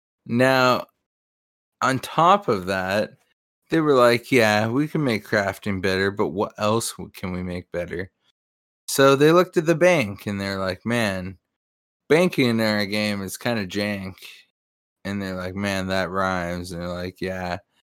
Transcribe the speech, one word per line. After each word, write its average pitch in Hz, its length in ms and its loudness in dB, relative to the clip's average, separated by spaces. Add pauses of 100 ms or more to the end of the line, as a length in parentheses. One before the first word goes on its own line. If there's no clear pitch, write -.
(240)
Now, 127 640 2 (960)
on 131 160 0
top 185 500 2
of 95 180 -2
that, 95 520 -2 (520)
they 165 100 2
were 151 140 4
like, 120 380 4
"Yeah, 110 360 4
we 139 200 -2
can 156 160 -2
make 113 220 -2
crafting 98 560 -2
better, 95 280 2
but 101 180 -2
what 95 300 -4
else 107 340 -2
w-, 85 200 -14
can 92 200 -10
we 90 100 -6
make 90 300 -10
better?" 87 380 -8 (760)
So 139 280 6
they 147 160 6
looked 180 260 4
at 160 80 0
the 165 80 4
bank 151 520 2
and 101 140 -4
they're 98 180 -4
like, 95 280 -4
"Man, 98 520 -2 (720)
banking 156 400 2
in 113 120 0
our 107 260 0
game 104 360 -4
is 92 140 -10
kinda 113 300 -4
jank." 98 500 -6 (880)
And 98 180 -6
they're 95 140 -8
like, 92 180 -8
"Man, 98 340 -2
that 95 220 -2
rhymes." 90 600 -4
And 85 100 -10
they're 87 60 -8
like, 90 320 -10
"Yeah, 92 380 -6 (360)